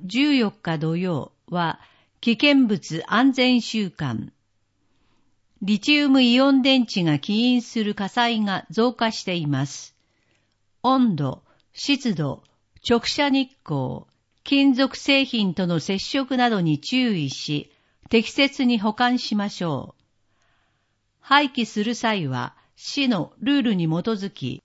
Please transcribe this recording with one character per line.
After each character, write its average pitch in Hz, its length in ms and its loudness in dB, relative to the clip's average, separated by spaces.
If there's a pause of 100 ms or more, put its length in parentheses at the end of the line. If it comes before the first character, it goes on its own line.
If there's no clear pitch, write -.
十 269 320 0
四 220 160 2
日 165 260 -6
土 160 200 -2
曜 175 340 -4 (180)
は、 170 300 -4 (400)
危 233 140 0
険 277 320 4
物 170 420 -4
安 247 240 4
全 254 300 2
週 208 300 -4
間。 123 420 -6 (1300)
リ 202 180 0
チ 294 200 2
ウ 294 100 2
ム 269 120 6
イ 240 200 4
オ 277 100 4
ン 269 100 4
電 262 200 4
池 202 220 -2
が 151 140 2
起 202 180 -4
因 247 260 2
す 220 200 -6
る 208 140 -2
火 196 140 -6
災 233 320 0
が 202 300 -4
増 226 200 0
加 226 200 -2
し - 120 -10
て 180 120 -4
い 160 120 -4
ま 143 200 -2
す。 - 280 -16 (880)
温 247 320 2
度、 139 280 -4 (280)
湿 262 420 -2
度、 143 300 -6 (420)
直 233 200 0
射 285 240 0
日 269 200 0 (140)
光、 135 380 -6 (420)
金 277 300 4
属 262 240 0
製 269 260 2
品 214 300 -2
と 185 120 -2
の 175 140 0
接 196 180 -4
触 269 380 -4
な 247 140 2
ど 214 100 0
に 156 180 0
注 247 380 0
意 147 140 -2
し、 - 420 -8 (380)
適 226 240 0
切 277 320 0
に 240 140 2
保 214 140 -2
管 247 240 0
し - 180 -4
ま 202 120 -2
し 208 160 -8
ょ 151 340 -6
う。 - 60 -20 (1160)
廃 285 300 2
棄 233 140 -2
す - 160 -4
る 226 140 -2
際 208 320 -2
は、 123 260 -4 (260)
市 - 280 -4
の 190 320 -2
ル 277 140 0
ー 277 100 2
ル 226 100 2
に 175 120 0
基 160 40 0
づ 190 400 -4
き 131 360 -10